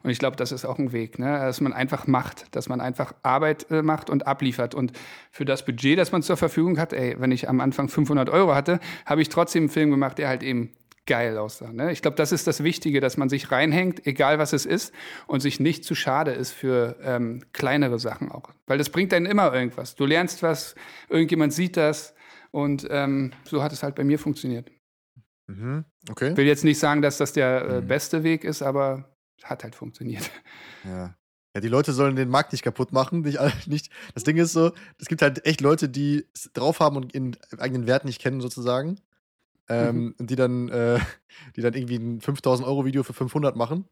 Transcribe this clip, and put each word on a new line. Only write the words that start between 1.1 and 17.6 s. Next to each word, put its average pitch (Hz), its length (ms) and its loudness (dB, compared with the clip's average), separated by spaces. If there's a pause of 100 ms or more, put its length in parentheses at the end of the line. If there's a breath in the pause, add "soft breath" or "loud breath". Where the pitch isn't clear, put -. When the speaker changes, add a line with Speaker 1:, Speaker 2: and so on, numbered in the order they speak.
Speaker 1:
ne? 127 80 -2 (140)
Dass 131 200 -2
man 139 120 2
einfach 131 340 -2
macht, - 480 0
dass 131 140 -6
man 123 120 -4
einfach - 340 -4 (100)
Arbeit, 147 480 2
äh, 156 100 2
macht 156 280 0
und 143 160 0
abliefert. 127 500 -2
Und 127 160 -2 (400 loud breath)
für - 120 -8
das 135 200 -2
Budget, 135 340 4
das 175 140 2
man 175 100 2
zur 175 140 2
Verfügung 165 420 2
hat, 165 140 -2
ey, 127 260 -2
wenn 127 140 2
ich - 160 -2
am 127 120 2
Anfang 135 280 0
fünfhundert 139 420 2
Euro 170 240 6
hatte, 170 240 2 (280 loud breath)
hab 147 120 2
ich 147 100 4
trotzdem 165 360 2
einen 147 60 2
Film 151 200 4
gemacht, 139 280 0
der 139 100 -2
halt 127 160 -2
eben 123 260 -2 (360)
geil 117 300 0
aussah, 107 360 -8
ne? 127 180 -2
Ich - 100 -6
glaub, 143 160 0
das 151 140 2
ist 170 160 0
das 156 160 0
Wichtige, 151 380 0
dass 127 160 0
man 135 120 0
sich 135 220 -2
reinhängt, 160 560 2
egal 143 320 4
was 147 140 0
es 139 140 0
ist, - 280 -2 (320 loud breath)
und 135 140 -2
sich 139 180 -2
nicht 156 260 0
zu 160 120 -4
schade 143 340 0
ist 123 220 -6
für, 123 500 0
ähm, 123 400 -4 (100)
kleinere 131 460 0